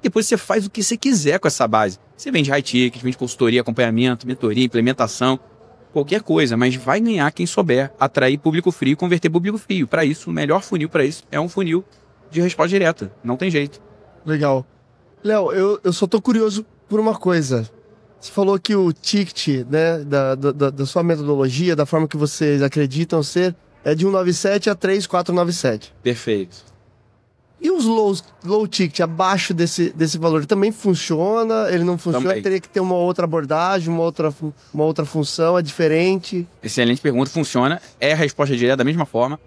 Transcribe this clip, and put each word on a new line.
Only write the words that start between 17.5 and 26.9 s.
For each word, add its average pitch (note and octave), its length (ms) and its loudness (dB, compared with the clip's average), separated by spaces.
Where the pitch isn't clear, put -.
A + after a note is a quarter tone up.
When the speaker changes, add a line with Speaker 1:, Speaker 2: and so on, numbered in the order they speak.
Speaker 2:
Você - 100 -18
falou G3 280 2
que G#3 180 -2
o F3+ 160 4
ticket, D#3 760 -2
né, D#3+ 360 0
da, C#3 320 0
da, C#3 160 0
da, C#3 180 0
da C#3 160 -4
sua E3+ 160 -2
metodologia, D3 720 0
da D3 120 0
forma D#3 200 0
que D3 100 -6
vocês D3 460 0
acreditam D3 580 0
ser, F3 320 0
é D#3 120 2
de E3 100 0
um G3 60 2
nove F#3 200 2
sete G3 380 0
a G3+ 60 -2
três F#3+ 320 0
quatro F3 260 -2
nove F3 180 2
sete. A#2+ 400 -4
Speaker 1:
Perfeito. A2 680 -4